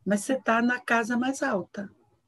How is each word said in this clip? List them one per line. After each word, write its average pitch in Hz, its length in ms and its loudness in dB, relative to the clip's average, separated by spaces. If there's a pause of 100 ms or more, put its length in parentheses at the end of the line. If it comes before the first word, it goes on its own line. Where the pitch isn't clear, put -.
mas 202 160 2
você 269 140 -2
está 226 260 2
na 247 180 2
casa 233 380 0
mais 262 260 -2
alta, 208 480 -4 (360)